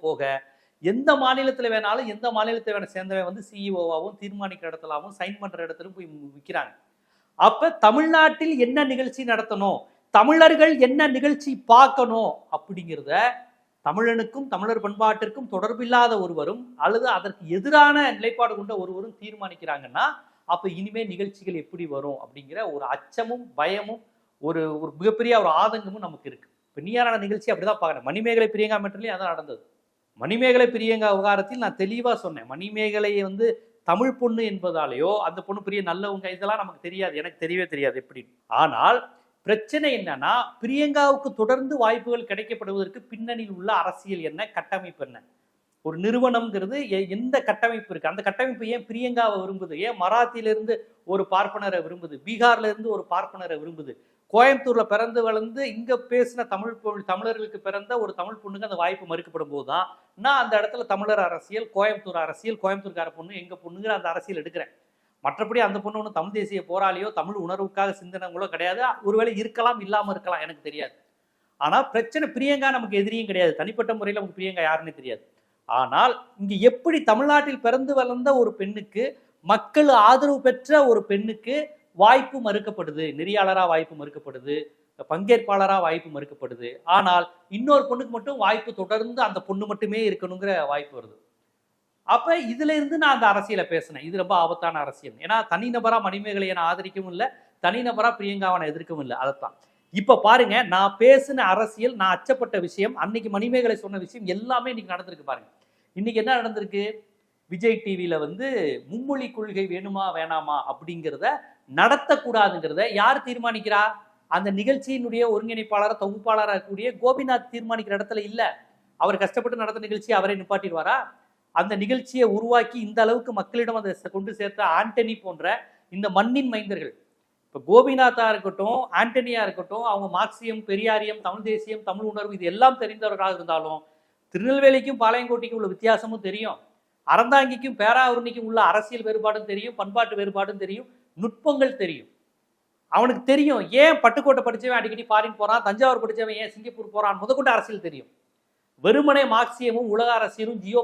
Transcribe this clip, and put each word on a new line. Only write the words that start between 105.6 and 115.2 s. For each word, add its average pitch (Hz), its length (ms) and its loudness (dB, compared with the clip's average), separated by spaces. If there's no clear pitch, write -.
இன்னைக்கு 214 280 -2
என்ன 240 140 0
நடந்திருக்கு? 208 480 -4
விஜய் 220 320 0
டி 202 120 -4
வில 175 240 -4
வந்து 180 280 -6
மும்மொழி 254 420 -6
கொள்கை 202 380 -6
வேணுமா 196 460 -6
வேணாமா 160 440 -4
அப்படிங்கிறத 160 580 -6
நடத்தக்கூடாதுங்கிறத 196 1080 2
யார் 240 340 2
தீர்மானிக்கிறா? 220 560 0
அந்த 196 200 0
நிகழ்ச்சியினுடைய 240 800 -2